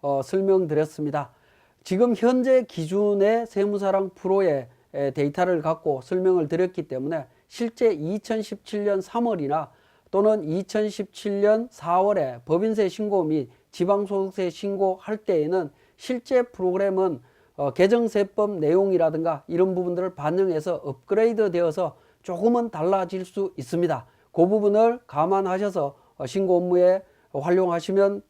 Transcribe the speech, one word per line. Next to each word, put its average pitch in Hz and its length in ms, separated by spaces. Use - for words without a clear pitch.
어, 139 220
설명드렸습니다. 156 1080
지금 226 320
현재 254 460
기준의 202 840
세무사랑 196 680
프로의, 180 540
에, 139 160
데이터를 156 500
갖고 156 400
설명을 185 480
드렸기 175 400
때문에 139 380
실제 233 460
이천십칠 208 920
년 202 180
삼월이나 170 680
또는 214 340
이천십칠 202 1000
년 220 280
사월에 170 760
법인세 202 420
신고 196 340
및 156 280
지방소득세 190 760
신고할 196 680
때에는 170 520
실제 247 460
프로그램은, 185 800
어, 139 180
개정세법 208 840
내용이라든가 165 840
이런 180 280
부분들을 180 400
반영해서 165 640
업그레이드 214 760
되어서 170 480
조금은 226 480
달라질 185 540
수 196 320
있습니다. 156 500
그 165 140
부분을 214 600
감안하셔서, 185 880
어, 135 100
신고 185 300
업무에 180 460
활용하시면 185 960